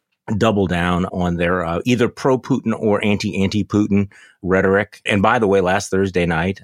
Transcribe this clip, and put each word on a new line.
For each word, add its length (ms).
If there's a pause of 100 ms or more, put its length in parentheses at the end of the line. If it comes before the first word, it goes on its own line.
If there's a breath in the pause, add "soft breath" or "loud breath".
(380)
double 300
down 380
on 300
their, 280
uh, 200
either 240
pro-Putin 680
or 260
anti-, 380
anti-Putin 680 (340 loud breath)
rhetoric. 640
And 160
by 200
the 80
way, 120
last 300
Thursday 360
night, 380